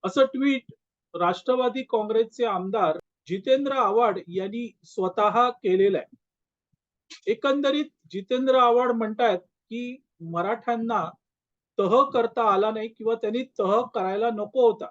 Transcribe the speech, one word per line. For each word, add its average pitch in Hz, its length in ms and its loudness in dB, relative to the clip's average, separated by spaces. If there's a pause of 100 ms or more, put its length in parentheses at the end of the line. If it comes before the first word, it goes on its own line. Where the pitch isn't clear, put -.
असं 262 220 2
ट्विट 269 480 -2 (400)
राष्ट्रवादी 247 680 -2
काँग्रेसचे 226 600 -2
आमदार 190 540 -2 (280)
जितेंद्र 262 440 0
आव्हाड 220 560 2
यांनी 202 400 -8 (160)
स्वतः 214 680 0
केलेलं 196 480 0
आहे. - 1300 -14
एकंदरीत 277 600 0 (200)
जितेंद्र 254 480 0
आव्हाड 247 320 4
म्हणतायत 220 480 0
की 247 580 -12 (260)
मराठ्यांना 220 800 -4 (760)
तह 196 160 2 (160)
करता 233 420 0
आला 196 200 2
नाही 220 160 -6
किंवा 226 280 -4
त्यांनी 226 280 -4 (160)
तह 208 220 2 (120)
करायला 202 360 -2
नको 220 400 2
होता. 214 220 -4